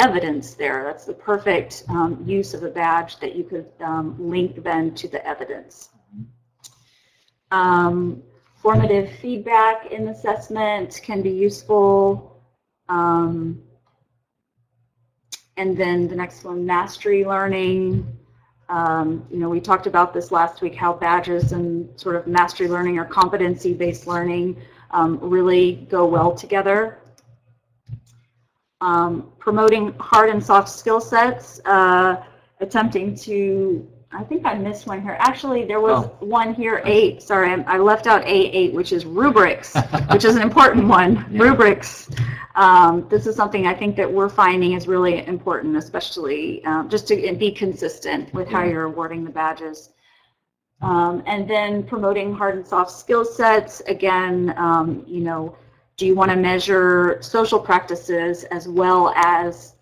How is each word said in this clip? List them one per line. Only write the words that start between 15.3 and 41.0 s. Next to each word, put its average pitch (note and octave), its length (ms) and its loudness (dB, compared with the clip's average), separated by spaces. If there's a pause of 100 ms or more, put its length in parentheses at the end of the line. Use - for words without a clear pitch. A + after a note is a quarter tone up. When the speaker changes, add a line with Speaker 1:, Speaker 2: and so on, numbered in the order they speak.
Speaker 1:
and F#3+ 200 -2
then F3 300 0
the E3+ 80 -6
next F3+ 280 -10
one, F3 220 -8
mastery G3 580 -2
learning. F#3+ 840 -2 (640)
Um, D#3+ 640 -2
you F3+ 80 -10
know, E3+ 100 -4
we E3+ 140 -2
talked - 260 0
about F3 260 2
this F3 180 -6
last E3+ 300 0
week, F3 140 -6
how F3 160 -2
badges F3 600 0
and E3+ 360 -4 (120)
sort F3 160 -4
of E3+ 100 -6
mastery F3 420 0
learning F3 300 -2
or E3+ 80 -4
competency-based F3+ 1000 -2
learning, F3 500 -4 (320)
um, E3 320 0
really F3+ 680 2
go F3+ 180 2
well E3+ 260 2
together. G3+ 640 -2 (1800)
Um, E3+ 580 0
promoting G#3+ 600 2
hard A3 300 4
and G#3 140 -2
soft G3 260 4
skill A3+ 300 0
sets, A#3+ 640 0
uh, F#3 520 4 (420)
attempting G3+ 600 -2
to, G3 680 -2 (240)
I G3 120 -10
think D#4+ 220 -6
I - 100 0
missed G#3 300 -8
one G3 160 -8
here. G3+ 180 -8
Actually, B3+ 460 -2
there G#3 140 -2
was G#3+ 260 2
Speaker 2:
Oh. - 200 -14
Speaker 1:
one A3+ 280 0
here, A3+ 320 -2
eight. G#3 360 4
Sorry, F#3 300 0
I, F#3 240 -2
I - 20 0
left G#3+ 280 4
out A3 200 4
A - 40 -6
eight, F#3 440 2
which F3+ 180 -4
is E3+ 140 -2
rubrics, G3 680 2 (180)
Speaker 2:
<laughs> C#3 180 0
Speaker 1:
which G#3 140 4
is A3 100 6
an A3+ 60 2
important A#3 460 6
one. F#3+ 440 4